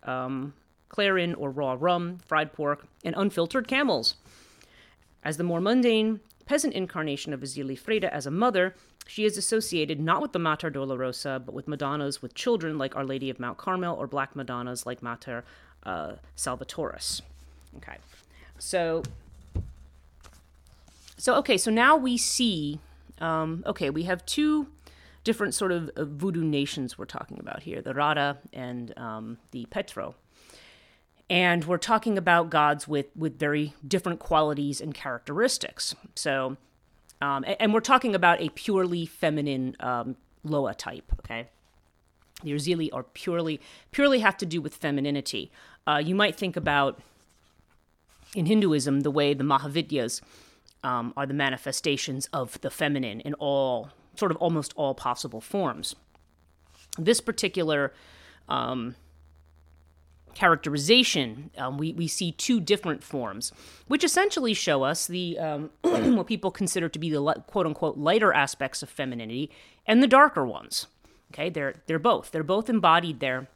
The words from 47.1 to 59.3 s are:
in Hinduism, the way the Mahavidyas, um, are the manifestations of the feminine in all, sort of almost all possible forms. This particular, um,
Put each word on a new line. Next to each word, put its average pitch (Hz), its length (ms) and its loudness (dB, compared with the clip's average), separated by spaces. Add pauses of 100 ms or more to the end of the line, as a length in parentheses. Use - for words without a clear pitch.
in 175 120 0
Hinduism, 151 540 4
the 143 100 0
way 147 240 4
the 135 100 -2
Mahavidyas, 139 800 0 (600)
um, 123 340 -2
are 139 100 -2
the 135 80 -4
manifestations 139 960 -2
of 131 280 -6
the - 100 -6
feminine 131 500 -2
in 147 140 -6
all, 139 560 0 (260)
sort 196 140 0
of 160 80 0
almost 170 380 0
all 139 180 0
possible 120 460 -4
forms. - 540 -4 (1040)
This 220 220 4
particular, 156 720 0 (560)
um, 123 480 -4 (1400)